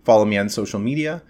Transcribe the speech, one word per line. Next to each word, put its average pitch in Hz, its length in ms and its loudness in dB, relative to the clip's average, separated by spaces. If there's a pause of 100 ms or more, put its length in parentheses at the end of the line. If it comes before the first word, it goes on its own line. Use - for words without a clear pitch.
follow 110 200 6
me 104 140 0
on 101 100 0
social 101 300 -6
media, 151 520 -4